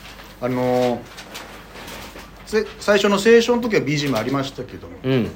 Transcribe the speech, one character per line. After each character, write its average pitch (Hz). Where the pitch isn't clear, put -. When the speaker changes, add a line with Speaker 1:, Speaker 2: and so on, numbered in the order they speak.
Speaker 1:
あ 123
の 123
ー、 -
せ-、 214
最 202
初 208
の 202
青 190
春 240
の 233
時 220
は 156
ビ 135
ー -
ジ 143
ー 139
エ -
ム 113
あ 110
り 120
ま 135
し -
た -
け -
ど -
も。 -
Speaker 2:
う 131
ん。 113